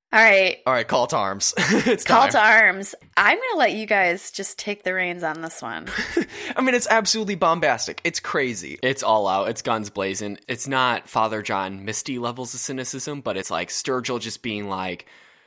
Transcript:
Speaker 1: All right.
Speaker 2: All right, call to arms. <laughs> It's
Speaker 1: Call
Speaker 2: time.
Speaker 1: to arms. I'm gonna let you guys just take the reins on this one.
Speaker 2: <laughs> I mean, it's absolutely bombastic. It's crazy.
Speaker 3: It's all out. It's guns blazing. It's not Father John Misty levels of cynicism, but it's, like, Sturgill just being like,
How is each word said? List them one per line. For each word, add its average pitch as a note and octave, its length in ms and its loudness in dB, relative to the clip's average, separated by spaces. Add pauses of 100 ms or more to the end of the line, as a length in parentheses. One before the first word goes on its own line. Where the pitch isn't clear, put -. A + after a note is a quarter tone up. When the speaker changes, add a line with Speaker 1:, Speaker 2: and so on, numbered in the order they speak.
(140)
Speaker 1:
All A3 100 8
right. G3 420 6
Speaker 2:
All C3 80 4
right, A#2 140 2
call B2+ 200 2
to D3+ 100 -2
arms. G2 380 0
<laughs> F3+ 80 0 (220)
It's A3+ 200 2
Speaker 1:
Call A3+ 240 6
Speaker 2:
time. - 20 0
Speaker 1:
to B3+ 80 4
arms. G#3+ 560 4 (220)
I'm B3+ 200 6
gonna A#4+ 220 -4
let G#3+ 140 4
you G#3+ 120 -6
guys G3 460 0
just - 260 -8
take G#3 260 -8
the F#3 100 -2
reins F3+ 280 -4
on D#3+ 200 -4
this E3 200 -10
one. G#2 280 -10 (320)
Speaker 2:
<laughs> - 340 -10
I C4 60 0
mean, C4 140 4
it's A#3+ 140 0
absolutely G#3+ 460 2
bombastic. D#3+ 720 0
It's E3 160 -4
crazy. A2 600 -4
Speaker 3:
It's C3 220 -2
all G#2+ 240 4
out. F#2+ 220 0
It's A#2 120 -4
guns A2 280 -2
blazing. G2 480 -4 (100)
It's A#2+ 200 -6
not B2+ 420 0
Father A2 320 0
John G2 420 -4
Misty A#2+ 360 -6
levels A#2+ 340 -6
of B2 80 -8
cynicism, C3+ 580 -8
but A2 160 -4
it's, F#2+ 160 -6
like, F2 160 -4
Sturgill B2 540 -4
just A2 200 -8
being G#2 280 -6
like, F#2 380 -6 (380)